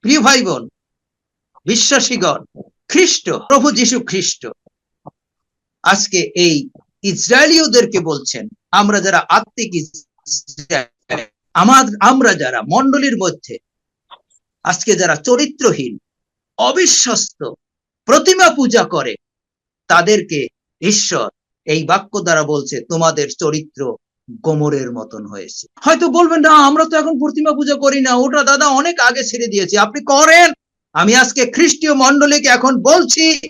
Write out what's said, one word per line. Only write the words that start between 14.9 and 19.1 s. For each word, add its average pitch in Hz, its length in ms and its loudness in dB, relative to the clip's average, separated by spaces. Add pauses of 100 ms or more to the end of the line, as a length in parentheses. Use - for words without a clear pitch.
যারা 165 200 -2
চরিত্রহীন, 170 840 -2 (600)
অবিশ্বস্ত, - 960 -2 (520)
প্রতিমা 349 460 2
পূজা 240 340 0
করে, 139 300 -6 (720)